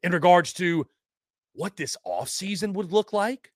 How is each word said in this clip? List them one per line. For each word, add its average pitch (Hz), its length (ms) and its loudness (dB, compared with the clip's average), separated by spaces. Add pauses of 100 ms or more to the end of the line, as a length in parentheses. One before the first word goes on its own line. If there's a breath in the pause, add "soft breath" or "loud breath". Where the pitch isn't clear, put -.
in 175 100 -2
regards 175 420 6
to 170 340 -2 (640)
what 190 240 -8
this 143 180 -6 (120)
offseason 190 640 -6
would 185 180 -4
look 214 220 0
like. 214 420 -2